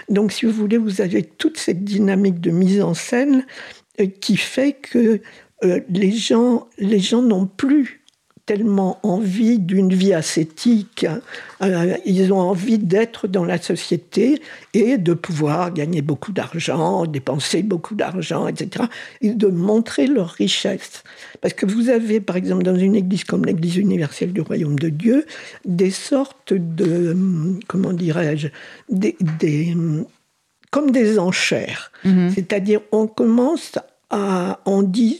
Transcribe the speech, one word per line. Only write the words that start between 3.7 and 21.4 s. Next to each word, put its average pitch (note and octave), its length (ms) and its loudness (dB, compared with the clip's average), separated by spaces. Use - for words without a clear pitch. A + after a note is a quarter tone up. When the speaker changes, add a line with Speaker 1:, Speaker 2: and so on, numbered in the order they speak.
Speaker 1:
euh, G3 60 4
qui G3 300 -2
fait C#4 360 0
que, A3+ 480 0
euh, F3+ 260 2
les F#3+ 220 2
gens, A#3 560 2
les G3+ 200 2
gens A3+ 240 2
n'ont G3 240 2
plus C4+ 560 0
tellement G3+ 580 0
envie G#3+ 560 2
d'une F#3+ 340 2
vie F#3+ 220 4
ascétique. F3+ 920 0
Euh, F3+ 420 0
ils F#3+ 280 2
ont F#3+ 60 4
envie G3 400 2
d'être G#3+ 480 0
dans F#3 180 0
la F3 160 -2
société - 800 0
et A#3 260 4
de E3+ 160 2
pouvoir E3 580 -2
gagner D#3 280 -2
beaucoup C#3+ 300 -4
d'argent, E3 760 -2
dépenser D3+ 580 -4
beaucoup F#3+ 320 -4
d'argent, E3+ 500 -4
et - 100 -4
cetera, - 320 -4
et G#3 100 2
de G#3 180 2
montrer G#3+ 580 0
leur A3+ 240 2
richesse. - 720 -4